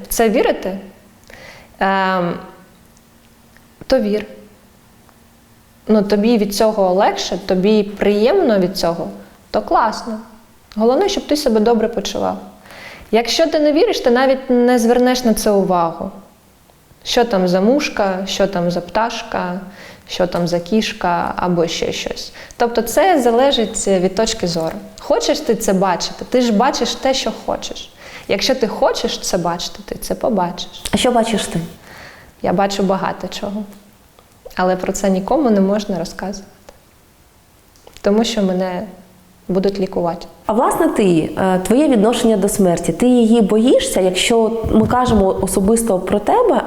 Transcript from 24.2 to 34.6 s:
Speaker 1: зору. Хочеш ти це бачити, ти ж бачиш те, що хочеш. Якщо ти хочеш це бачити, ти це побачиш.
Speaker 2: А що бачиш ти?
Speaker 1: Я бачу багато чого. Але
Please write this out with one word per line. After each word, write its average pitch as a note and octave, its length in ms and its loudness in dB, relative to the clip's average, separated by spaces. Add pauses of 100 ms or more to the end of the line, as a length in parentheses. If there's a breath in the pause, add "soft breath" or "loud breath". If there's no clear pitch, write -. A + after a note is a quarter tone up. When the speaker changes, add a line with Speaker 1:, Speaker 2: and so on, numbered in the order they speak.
Speaker 1:
зору. E3 280 -4 (260)
Хочеш D#4+ 400 0
ти A#3 140 0
це - 180 -2
бачити, F#3 580 -2
ти B3+ 100 2
ж A#3+ 120 2
бачиш A#3+ 420 0
те, C4+ 200 0
що A3+ 180 -4 (140)
хочеш. - 460 -8 (360 loud breath)
Якщо G3 260 0
ти A3+ 140 0
хочеш - 500 -2
це - 200 -4
бачити, F3 460 -6
ти - 100 -10
це - 200 -8
побачиш. F#3 680 -4 (100)
Speaker 2:
А G#3+ 40 0
що B3 140 2
бачиш A3+ 360 0
ти? E3+ 140 -6 (840 loud breath)
Speaker 1:
Я F#3 100 -2
бачу G3 300 0
багато F#3 460 -2
чого. G3+ 360 -8 (920)
Але F#3 200 0